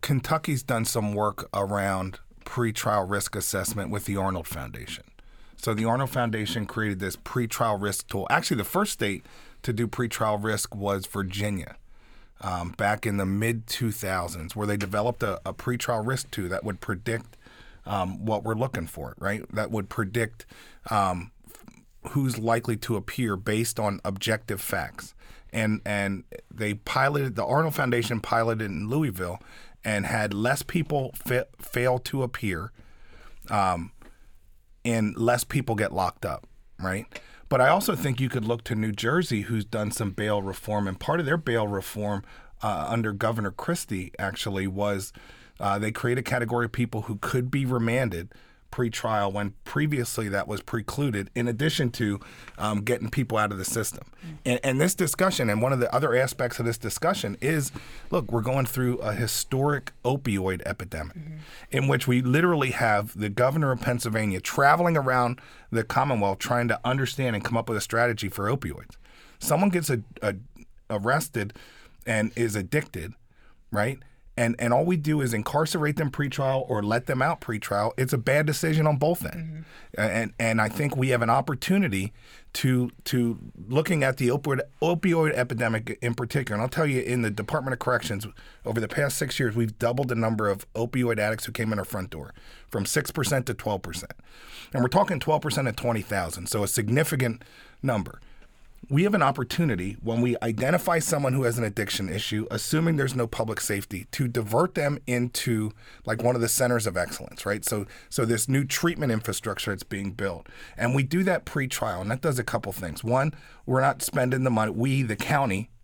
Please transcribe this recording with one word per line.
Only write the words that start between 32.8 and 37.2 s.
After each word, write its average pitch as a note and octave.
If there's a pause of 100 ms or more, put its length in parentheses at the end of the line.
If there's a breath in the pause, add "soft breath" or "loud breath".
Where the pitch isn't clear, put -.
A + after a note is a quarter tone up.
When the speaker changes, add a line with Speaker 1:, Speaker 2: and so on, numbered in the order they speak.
Speaker 1:
um, F#2 (920 soft breath)
and A2
less A#2+
people B2
get G#2
locked F2+
up, D2 (320)
right? F#2+ (420 loud breath)